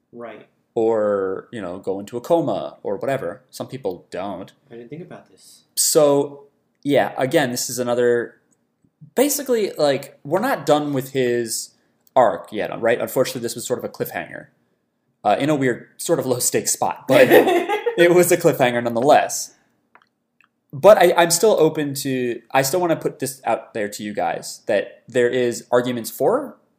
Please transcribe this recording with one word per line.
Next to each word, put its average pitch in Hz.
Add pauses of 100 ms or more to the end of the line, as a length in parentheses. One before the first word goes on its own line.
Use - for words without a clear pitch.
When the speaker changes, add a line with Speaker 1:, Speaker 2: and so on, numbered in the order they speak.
(140)
Speaker 1:
Right. 117 (280)
Speaker 2:
Or, 104
you 120
know, 90
go 95
into 104
a 120
coma 123
or 101
whatever. 107
Some -
people 98
don't. 95 (180)
Speaker 1:
I 117
didn't 117
think 151
about 139
this. - (120)
Speaker 2:
So, 143 (380)
yeah, 127
again, 135
this 123
is 123
another, 120 (760)
basically, 269
like, 139
we're 165
not 226
done 147
with 135
his 120 (440)
arc 107
yet, 92
right? 113
Unfortunately, 127
this 117
was 117
sort 117
of 110
a 104
cliffhanger, - (800)
uh, 104
in 143
a 156
weird, 131
sort 165
of 120
low-stakes 123
spot, -
but 262
Speaker 3:
<laughs> -
Speaker 2:
it 359
was 175
a 175
cliffhanger 131
nonetheless. 120 (1160)
But 185
I, 180
I'm 170
still 208
open 156
to, 127 (100)
I 135
still 139
wanna 170
put -
this -
out -
there 104
to 107
you 104
guys, 85
that -
there 120
is 123
arguments 123
for 226 (200)